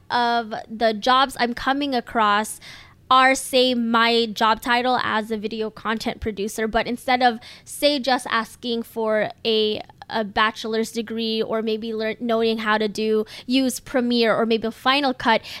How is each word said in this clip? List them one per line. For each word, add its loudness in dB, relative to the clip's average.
of 0
the 0
jobs 2
I'm 0
coming -2
across 0
are, 8
say, 2
my 2
job 2
title 0
as -2
a -4
video -6
content -6
producer, -4
but -2
instead -2
of, 2
say, 0
just -2
asking -4
for -2
a, 0
a -2
bachelor's -2
degree -4
or -2
maybe -4
learn, -4
knowing 0
how 0
to 0
do, 0
use 2
Premiere 2
or 2
maybe 0
Final 0
Cut, 2